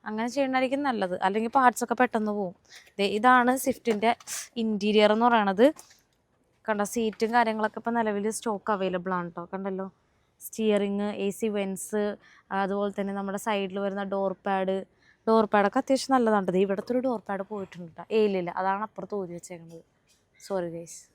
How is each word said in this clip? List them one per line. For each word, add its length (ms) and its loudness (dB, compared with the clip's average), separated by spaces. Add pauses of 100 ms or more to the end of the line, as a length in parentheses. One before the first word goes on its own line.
അങ്ങനെ 260 -4
ചെയ്യണതായിരിക്കും 520 0
നല്ലത്. 380 -2
അല്ലെങ്കിൽ 320 0
പാർട്സൊക്കെ 420 4
പെട്ടെന്ന് 400 2
പോവും. 160 -4 (440)
ദേ 60 2 (120)
ഇതാണ് 360 6 (120)
സ്വിഫ്റ്റിൻ്റെ 460 0 (520)
ഇൻറ്റീരിയർ 520 4
എന്ന് 140 2
പറയണത്. 380 4 (1000)
കണ്ടോ, 260 0
സീറ്റും 440 -2
കാര്യങ്ങളൊക്കെ 440 2
ഇപ്പം 180 -4
നിലവിൽ 280 0 (120)
സ്റ്റോക്ക് 360 -4
അവൈലബിൾ 440 -2
ആണ് 160 -6
ട്ടോ. 80 -10 (100)
കണ്ടല്ലോ, 340 -6 (600)
സ്റ്റിയറിങ്, 640 0 (160)
എ 20 0 (100)
സി 180 -2
വെൻസ്, 460 -4 (600)
അതുപോലെ 340 -2
തന്നെ 220 -4
നമ്മുടെ 260 -6
സൈഡിൽ 400 -4
വരുന്ന 200 -4 (100)
ഡോർ 180 0 (140)
പാഡ്. 300 0 (520)
ഡോർ 240 6
പാഡൊക്കെ 300 4
അത്യാവശ്യം 340 0
നല്ലതാണ് 320 2
ട്ടോ. 80 -2
ദേ 100 4
ഇവിടുത്തെ 280 -4
ഒരു 120 0
ഡോർ 220 -2
പാഡ് 240 -6
പോയിട്ടുണ്ട് 460 -12
ട്ടോ. 60 -14 (120)
ഏയ് 140 6
ഇല്ലില്ല, 200 -2 (120)
അതാണ് 260 0
അപ്പുറത്ത് 320 -10
ഊരി 180 -8
വെച്ചേക്കുന്നത്. 420 -18 (680)
സോറി 280 -2
ഗൈസ്. 240 -14 (140)